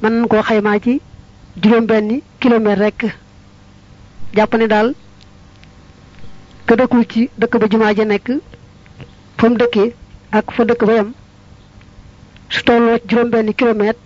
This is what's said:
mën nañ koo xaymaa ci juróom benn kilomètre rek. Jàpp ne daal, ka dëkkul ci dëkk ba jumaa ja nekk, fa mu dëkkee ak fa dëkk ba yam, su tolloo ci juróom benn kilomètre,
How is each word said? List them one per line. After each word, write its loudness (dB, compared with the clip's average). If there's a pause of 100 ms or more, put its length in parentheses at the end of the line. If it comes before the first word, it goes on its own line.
mën 0
nañ 0
koo 2
xaymaa 0
ci -2 (600)
juróom 4
benn 0 (200)
kilomètre 2
rek. -2 (1200)
Jàpp 2
ne 2
daal, 0 (1700)
ka 4
dëkkul 2
ci -2
dëkk -2
ba 2
jumaa 2
ja 0
nekk, -2 (1080)
fa 4
mu 2
dëkkee 0 (380)
ak -2
fa 0
dëkk 0
ba 2
yam, 0 (1400)
su -6
tolloo 2
ci -12
juróom -2
benn -2
kilomètre, -2